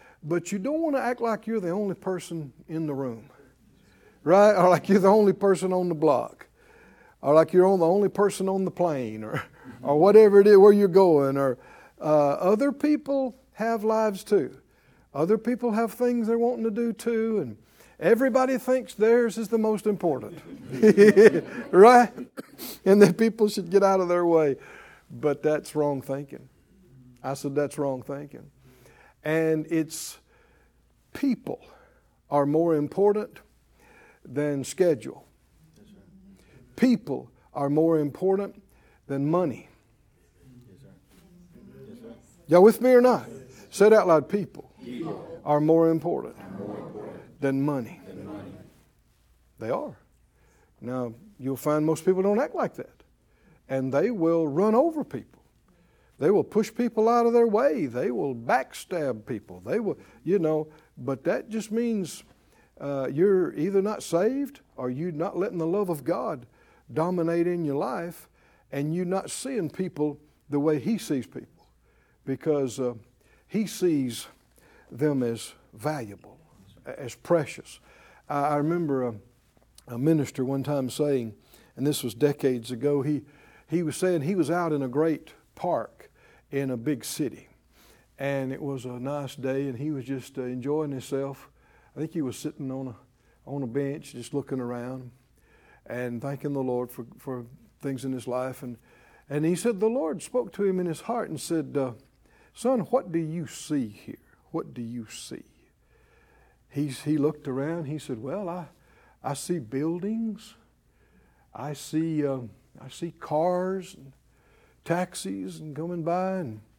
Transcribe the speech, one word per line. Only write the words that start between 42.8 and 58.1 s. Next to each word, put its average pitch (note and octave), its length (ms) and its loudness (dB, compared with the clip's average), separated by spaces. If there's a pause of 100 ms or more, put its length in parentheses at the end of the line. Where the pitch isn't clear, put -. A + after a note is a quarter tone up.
me B3+ 100 6
or B3 100 10
not? A#3+ 260 4 (420)
Say G3+ 180 4
it G#3+ 60 8
out G3 140 6
loud. D#3 220 4
People - 420 -6 (720)
are D3 140 2
more E3 300 6
important E3 460 -4 (1040)
than C3+ 220 0
money. C#3 400 -4 (1600)
They A2+ 100 -8
are. G3 260 -6 (840)
Now, B2 340 -8 (240)
you'll C3 180 -6
find D3+ 300 0
most D#3 200 -2
people F#3 180 2
don't G#3 160 0
act G#4+ 160 -4
like C4 200 -4
that. - 280 -16 (640)
And C3 240 -4
they F3+ 180 2
will E3 360 0
run G3 280 0
over D#4 280 0
people. - 380 -14 (800)
They D3 100 2
will F#3+ 140 4
push G#3+ 300 -2
people A3+ 360 0
out A#3+ 160 4
of A#3 80 2
their A#3 140 6
way. A3+ 380 2
They C3 260 -4